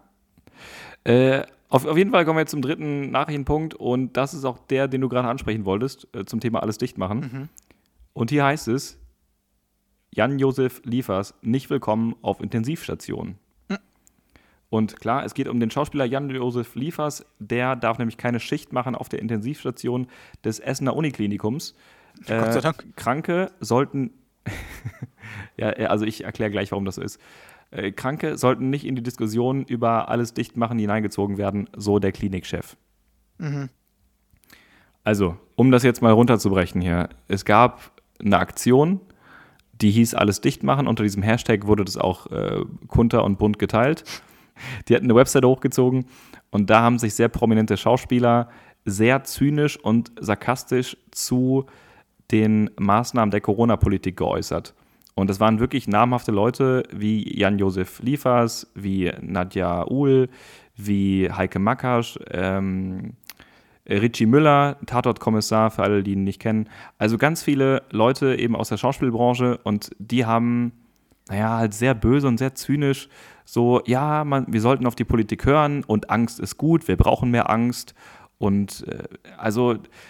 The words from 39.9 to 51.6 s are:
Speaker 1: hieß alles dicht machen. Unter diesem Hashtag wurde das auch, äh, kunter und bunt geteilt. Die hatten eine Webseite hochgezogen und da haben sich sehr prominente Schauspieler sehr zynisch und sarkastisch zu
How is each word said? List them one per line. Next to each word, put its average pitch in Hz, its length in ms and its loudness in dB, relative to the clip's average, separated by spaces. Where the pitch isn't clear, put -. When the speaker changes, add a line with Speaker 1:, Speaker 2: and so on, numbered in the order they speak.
Speaker 1:
hieß 113 220 4
alles - 280 2
dicht - 220 -2
machen. 139 240 0
Unter 113 160 0
diesem 101 200 0
Hashtag 110 420 0
wurde 104 200 4
das 92 120 -8
auch, - 300 -2
äh, 95 360 -4
kunter 117 360 4
und 98 160 0
bunt 107 180 2
geteilt. 120 460 0
Die 113 80 6
hatten 120 100 2
eine 117 100 6
Webseite 127 320 6
hochgezogen 127 580 2
und 101 180 2
da 110 120 8
haben 120 180 4
sich 113 160 -2
sehr 117 140 4
prominente 110 480 2
Schauspieler 120 720 2
sehr 117 380 2
zynisch 147 560 0
und 113 400 0
sarkastisch 123 760 -4
zu 127 560 0